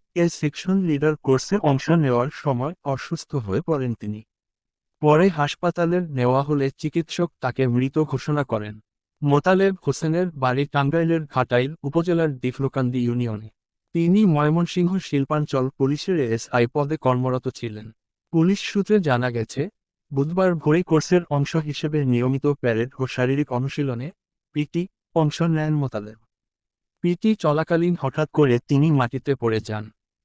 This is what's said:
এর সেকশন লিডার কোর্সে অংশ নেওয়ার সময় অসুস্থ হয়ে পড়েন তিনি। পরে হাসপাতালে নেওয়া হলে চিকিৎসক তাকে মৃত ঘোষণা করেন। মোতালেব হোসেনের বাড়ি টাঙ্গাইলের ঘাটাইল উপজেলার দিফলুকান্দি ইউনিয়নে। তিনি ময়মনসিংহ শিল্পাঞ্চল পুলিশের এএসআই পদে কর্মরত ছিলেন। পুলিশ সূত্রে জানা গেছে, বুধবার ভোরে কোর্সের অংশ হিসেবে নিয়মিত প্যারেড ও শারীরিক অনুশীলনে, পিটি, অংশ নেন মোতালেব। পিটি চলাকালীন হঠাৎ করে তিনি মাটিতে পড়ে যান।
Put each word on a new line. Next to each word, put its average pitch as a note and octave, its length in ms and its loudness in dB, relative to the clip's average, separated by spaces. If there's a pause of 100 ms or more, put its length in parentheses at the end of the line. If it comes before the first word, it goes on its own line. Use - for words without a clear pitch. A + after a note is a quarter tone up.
(140)
এর E3+ 140 2
সেকশন F#3 540 -2
লিডার D3+ 340 0
কোর্সে C3+ 400 0
অংশ D3 340 2
নেওয়ার C#3 420 4
সময় C#3 420 -4 (100)
অসুস্থ C#3+ 500 -6
হয়ে G#2+ 260 -2
পড়েন C3 340 -2
তিনি। G#2+ 280 -10 (800)
পরে D#3 280 6
হাসপাতালে E3+ 720 -2
নেওয়া C3 420 0
হলে C#3 360 0
চিকিৎসক E3 600 -2
তাকে C3 260 0
মৃত B2+ 320 0
ঘোষণা D3 460 0
করেন। G#2 360 -6 (420)
মোতালেব F#3 520 4 (120)
হোসেনের E3 440 -2
বাড়ি C3+ 360 -2
টাঙ্গাইলের D#3+ 580 0
ঘাটাইল B2+ 580 0
উপজেলার E3 560 0
দিফলুকান্দি B2+ 600 -2
ইউনিয়নে। A#2+ 500 -2 (440)
তিনি F3 320 4
ময়মনসিংহ E3+ 720 2
শিল্পাঞ্চল C#3+ 720 -2 (100)
পুলিশের D3 420 0
এএসআই A#2 460 0
পদে D3 300 -2
কর্মরত B2+ 520 -2
ছিলেন। A2 420 -10 (400)
পুলিশ E3+ 300 2
সূত্রে G#3 400 0
জানা B2+ 300 0
গেছে, A#2+ 380 -4 (460)
বুধবার F3 400 2
ভোরে D#3 280 2
কোর্সের E3+ 380 2 (100)
অংশ C#3+ 260 0
হিসেবে D3+ 480 -4
নিয়মিত B2+ 420 0
প্যারেড B2 520 0
ও C3 80 -2
শারীরিক C3+ 460 -2
অনুশীলনে, C3 580 -4 (420)
পিটি, E3+ 340 -2 (280)
অংশ D#3 280 2
নেন D#3 320 0
মোতালেব। A2 440 -4 (840)
পিটি F3 340 0
চলাকালীন E3 680 0
হঠাৎ D3+ 300 -2
করে C3 280 4 (100)
তিনি C#3+ 220 4
মাটিতে C3+ 440 0
পড়ে A2 260 -2
যান। G#2+ 300 -8 (340)